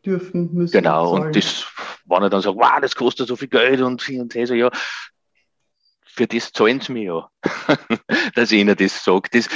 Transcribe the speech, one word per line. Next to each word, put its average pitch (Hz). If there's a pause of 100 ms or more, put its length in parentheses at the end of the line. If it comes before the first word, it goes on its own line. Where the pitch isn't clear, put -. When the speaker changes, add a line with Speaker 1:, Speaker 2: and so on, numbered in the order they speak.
Speaker 1:
dürfen, 175
müssen, 175
Speaker 2:
Genau, 87
Speaker 1:
sollen. 92
Speaker 2:
und 156
das - (400)
wenn 90
er 98
dann 98
sagt, 98
„Wow, 131
das 135
kostet 120
so 123
viel 135
Geld“ 127
und 127
hin 131
und 120
her, 120
so, 123
ja, 120 (1300)
für -
das -
zahlen 123
sie -
mir 113
ja, 85 (120)
<laughs> -
dass 117
ich 107
ihnen 101
das -
sag. 95
Das, 117